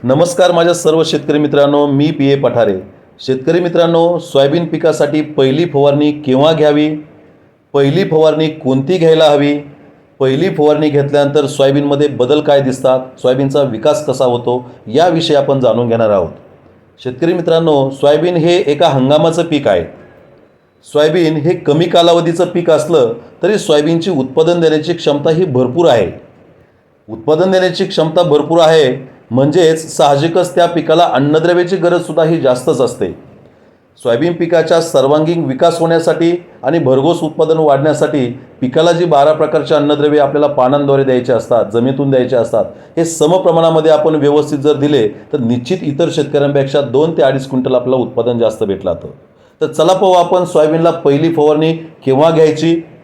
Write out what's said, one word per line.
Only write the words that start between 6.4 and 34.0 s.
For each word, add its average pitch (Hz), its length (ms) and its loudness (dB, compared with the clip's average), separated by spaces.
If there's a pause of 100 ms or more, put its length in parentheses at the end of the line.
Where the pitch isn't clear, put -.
घ्यावी, 151 440 0 (760)
पहिली 143 320 2
फवारणी 156 440 2
कोणती 135 480 -2
घ्यायला 160 280 4
हवी, 147 340 2 (600)
पहिली 135 300 0
फवारणी 151 400 0
घेतल्यानंतर 143 580 0
सोयाबीनमध्ये 143 600 0
बदल 127 320 0
काय 147 200 2
दिसतात, 131 400 0 (200)
सोयाबीनचा 135 420 0
विकास 131 440 -2
कसा 135 180 -2
होतो, 123 460 -2 (160)
याविषयी 151 500 0
आपण 135 240 0
जाणून 120 280 0
घेणार 113 220 0
आहोत. 90 200 0 (720)
शेतकरी 131 280 -2
मित्रांनो, 165 580 0
सोयाबीन 151 460 0
हे 170 200 2 (100)
एका 147 220 0
हंगामाचं 151 560 2
पीक 147 240 -2
आहे. 90 160 0 (1000)
सोयाबीन 156 500 0
हे 160 200 -2
कमी 160 300 -2
कालावधीचं 170 600 0
पीक 170 260 -2
असलं 139 420 2 (300)
तरी 202 160 0
सोयाबीनची 165 520 0
उत्पादन 160 500 0
देण्याची 156 320 0
क्षमता 151 380 -2
ही 160 140 0
भरपूर 135 440 0
आहे. 101 320 0 (920)
उत्पादन 156 380 -2
देण्याची 185 340 0
क्षमता 160 380 -2
भरपूर 151 380 0
आहे 156 600 0 (100)
म्हणजेच 156 680 0
साहजिकच 165 580 0
त्या 175 120 2
पिकाला 165 460 0
अन्नद्रव्याची 165 640 0
गरजसुद्धा 170 480 -2
ही 160 160 0
जास्तच 127 400 0
असते. 117 260 -2 (960)